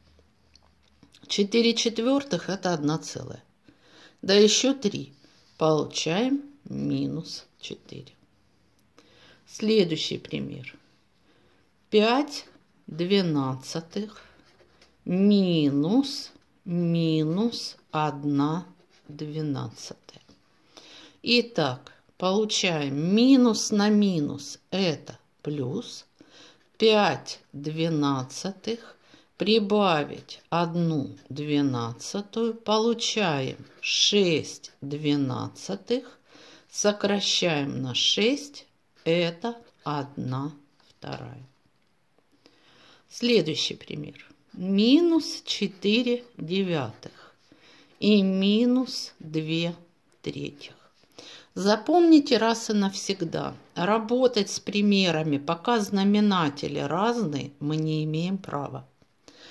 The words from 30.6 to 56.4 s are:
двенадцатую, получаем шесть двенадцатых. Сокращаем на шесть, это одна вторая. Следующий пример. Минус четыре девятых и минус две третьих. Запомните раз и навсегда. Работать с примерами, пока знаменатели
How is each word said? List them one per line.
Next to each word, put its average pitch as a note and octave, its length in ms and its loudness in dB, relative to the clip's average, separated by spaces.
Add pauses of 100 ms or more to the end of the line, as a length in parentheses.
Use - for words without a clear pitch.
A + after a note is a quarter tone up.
двенадцатую, D3 1300 -4
получаем G#3+ 1080 0 (160)
шесть - 920 0 (100)
двенадцатых. C#3+ 1400 -4 (540)
Сокращаем F3 1120 0
на B2+ 100 -6
шесть, - 720 0 (380)
это E3+ 520 -2 (280)
одна C3+ 680 -6 (380)
вторая. B2+ 560 -14 (1600)
Следующий F#3 680 0
пример. - 500 -14 (280)
Минус B3+ 920 2
четыре A#3+ 800 0 (140)
девятых E3 760 -4 (880)
и G#3 220 6
минус G#3+ 1000 0
две D#3+ 540 -4 (480)
третьих. C#3+ 540 -10 (800)
Запомните C#4+ 800 6
раз A3+ 320 0
и G#3+ 40 0
навсегда. F3 840 -2 (180)
Работать A3 760 2
с - 100 -8
примерами, F#3+ 800 2
пока E3+ 420 0
знаменатели G3 1000 2